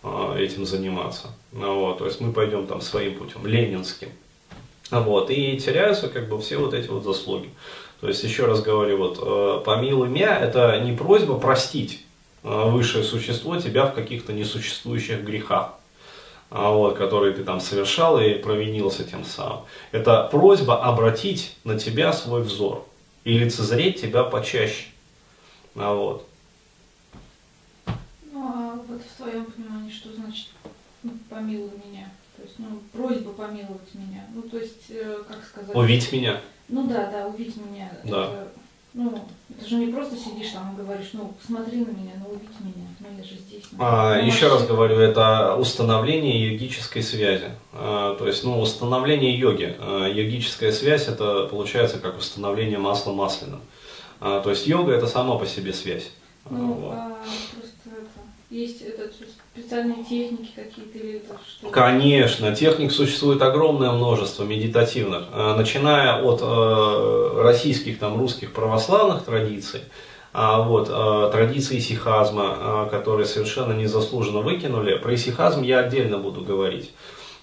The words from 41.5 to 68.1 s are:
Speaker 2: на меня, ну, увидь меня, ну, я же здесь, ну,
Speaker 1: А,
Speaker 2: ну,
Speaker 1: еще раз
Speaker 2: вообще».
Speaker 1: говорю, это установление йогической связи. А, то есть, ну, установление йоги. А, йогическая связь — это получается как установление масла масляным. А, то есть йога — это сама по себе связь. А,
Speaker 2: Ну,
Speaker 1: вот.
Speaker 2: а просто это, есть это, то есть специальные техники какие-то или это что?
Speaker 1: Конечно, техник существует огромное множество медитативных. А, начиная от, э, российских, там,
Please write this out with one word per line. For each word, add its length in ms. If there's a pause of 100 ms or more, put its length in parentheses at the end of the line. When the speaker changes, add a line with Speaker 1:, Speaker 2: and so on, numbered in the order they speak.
Speaker 2:
на 100
меня, 300
ну, 120
увидь 300
меня, 260 (120)
ну, 80 (100)
я 60
же 120
здесь, 360
ну, 80
Speaker 1:
А, 360
Speaker 2:
ну, 100
Speaker 1:
еще 240
раз 120
Speaker 2:
вообще». 120
Speaker 1:
говорю, 260
это 580
установление 960
йогической 500
связи. 480 (220)
А, 420
то 100
есть, 180
ну, 180
установление 760
йоги. 420
А, 280
йогическая 640
связь — 360
это 440
получается 480
как 180
установление 600
масла 340
масляным. 480 (600)
А, 200
то 80
есть 180
йога — 260
это 140
сама 300
по 80
себе 280
связь. 380 (340)
А, 80
Speaker 2:
Ну, 200
Speaker 1:
вот. 200
Speaker 2:
а 240 (360)
просто 360
это, 200 (400)
есть 320
это, 260
то 160
есть 120 (200)
специальные 480
техники 520
какие-то 420
или 200
это 200 (100)
что? 220
Speaker 1:
Конечно, 840
техник 360
существует 500
огромное 500
множество 520
медитативных. 880
А, 240
начиная 640
от, 200
э, 1000
российских, 560
там, 180